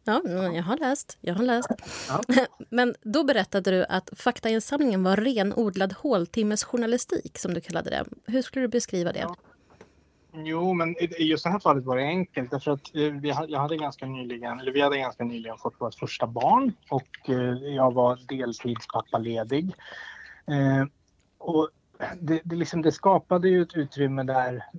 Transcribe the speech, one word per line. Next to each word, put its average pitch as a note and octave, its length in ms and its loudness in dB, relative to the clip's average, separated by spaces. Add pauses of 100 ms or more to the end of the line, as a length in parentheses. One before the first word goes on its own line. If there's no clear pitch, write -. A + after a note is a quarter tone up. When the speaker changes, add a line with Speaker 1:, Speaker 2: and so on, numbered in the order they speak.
Speaker 1:
Ja. A3 200 2
Speaker 2:
ja, F#3 280 -2
jag E3 100 -2
har G3+ 140 0
läst, C#4+ 440 -4
jag F3 140 -4
har G3+ 100 0
läst. B3 240 0 (400)
Speaker 1:
Ja. F3+ 200 0
Speaker 2:
<laughs> B3 180 6 (240)
Men B3 320 2
då C4+ 220 2
berättade B3 460 2
du F#3 180 4
att - 280 -2
faktainsamlingen A3+ 880 0
var F#3+ 120 6
renodlad G3+ 760 0
håltimmesjournalistik, A3+ 1500 0
som F3+ 160 -4
du E3 60 -4
kallade - 300 -4
det. - 140 -2 (280)
Hur B3+ 100 2
skulle C4 220 -2
du A#3 40 0
beskriva G3 440 0
det? - 60 -8
Speaker 1:
Ja. F3 180 -6 (1000)
Jo, E3 380 0
men E3 160 0
i, E3+ 280 -2
i E3 60 2
just D#3 200 2
det E3+ 60 0
här F#3 80 2
fallet C#3+ 260 4
var B2+ 120 0
det C3 60 2
enkelt, D3 480 -2
därför C#3+ 200 -2
att, C#3+ 240 -4
eh, D3+ 80 0
vi D3 280 0
ha-, D3 180 -2
jag D3 120 -2
hade D3+ 160 -2
ganska C#3 300 -6
nyligen, B2 540 -8
eller B2+ 120 -2
vi C#3 80 2
hade C#3+ 180 4
ganska B2+ 260 -4
nyligen A2+ 340 -8
fått - 220 -6
vårt A2+ 140 -6
första - 320 -4
barn C#3+ 460 2 (180)
och, - 400 -4
eh, B2 240 2 (200)
jag C3 200 4
var B2 240 4 (100)
deltidspappaledig. A#2+ 1500 -4 (720)
Eh, C#3 380 4 (540)
och D#3 300 2 (520)
det, D#3+ 240 0
det, E3+ 120 -6
liksom, E3 260 -2
det E3+ 100 4
skapade F#3 560 4
ju F3+ 140 6
ett E3+ 140 -4
utrymme C#3 460 0
där B2+ 420 -2 (140)